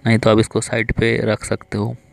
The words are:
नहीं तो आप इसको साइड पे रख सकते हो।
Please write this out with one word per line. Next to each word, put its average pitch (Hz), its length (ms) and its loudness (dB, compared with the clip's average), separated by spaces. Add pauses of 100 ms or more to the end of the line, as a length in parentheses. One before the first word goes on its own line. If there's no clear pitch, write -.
नहीं 113 120 4
तो 110 120 4
आप 110 80 6
इसको 110 220 0
साइड 113 320 -4
पे 117 300 0
रख 107 220 -2
सकते - 340 -6
हो। 117 180 -4 (160)